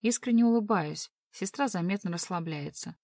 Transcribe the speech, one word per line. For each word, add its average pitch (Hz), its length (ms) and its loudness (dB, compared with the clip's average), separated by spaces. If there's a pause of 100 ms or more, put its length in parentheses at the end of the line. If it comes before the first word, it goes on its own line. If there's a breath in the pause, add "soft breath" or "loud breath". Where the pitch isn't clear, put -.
Искренне 233 440 4
улыбаюсь. 208 640 0 (200)
Сестра 269 360 -2
заметно 185 440 -2
расслабляется. 165 920 -6